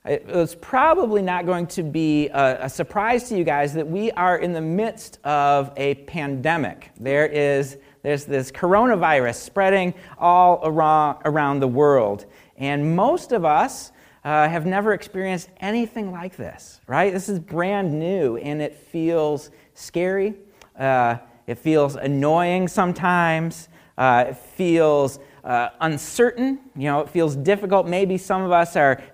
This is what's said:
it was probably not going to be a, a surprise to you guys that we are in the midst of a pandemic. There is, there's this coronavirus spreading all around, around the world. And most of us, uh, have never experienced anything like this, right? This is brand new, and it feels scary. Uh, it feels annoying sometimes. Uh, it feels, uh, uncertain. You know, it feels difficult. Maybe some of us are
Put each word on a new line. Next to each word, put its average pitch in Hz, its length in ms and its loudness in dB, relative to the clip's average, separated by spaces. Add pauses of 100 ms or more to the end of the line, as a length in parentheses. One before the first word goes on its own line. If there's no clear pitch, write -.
it - 220 -4
was 165 300 -2
probably 262 640 0
not 180 240 -4
going 175 220 -2
to 175 160 -6
be 151 460 0
a, 135 340 0
a 135 40 -6
surprise 226 600 -2
to 214 100 -4
you 170 60 0
guys 143 300 0
that 156 120 -4
we 196 260 -4
are 180 260 2
in 175 140 -4
the 165 80 -6
midst 180 640 -6
of 143 520 2
a 139 180 0
pandemic. 143 1040 -4
There 139 280 0
is, 143 500 0 (260)
there's 139 220 -4
this 135 260 -4
coronavirus 175 840 2
spreading 190 580 0 (240)
all 180 460 6
around, 156 600 2
around 147 360 0
the 135 80 2
world. 123 560 4 (320)
And 143 400 -2
most 285 340 0
of 214 140 0
us, 165 480 0 (320)
uh, 151 240 2
have 165 180 -4
never 202 260 0
experienced 185 580 -6 (100)
anything 214 500 -4
like 180 260 -12
this, - 520 -14
right? 170 240 2
This 190 160 -6
is 202 100 -2
brand 175 580 -2
new, 160 420 -2
and 147 220 -6
it 147 140 -6
feels 160 800 -4 (220)
scary. 190 600 -4 (420)
Uh, 127 420 0 (280)
it 117 140 -8
feels 147 340 2
annoying 160 720 0
sometimes. 170 1040 -2 (280)
Uh, 123 340 4
it 131 60 -12
feels, 156 840 0 (220)
uh, 120 280 -2 (100)
uncertain. 240 800 0 (180)
You 135 80 -6
know, 143 160 0
it 143 80 -4
feels 160 260 0
difficult. 185 520 2
Maybe 185 320 0
some 190 240 -2
of 180 100 -2
us 170 240 2
are 139 260 4 (120)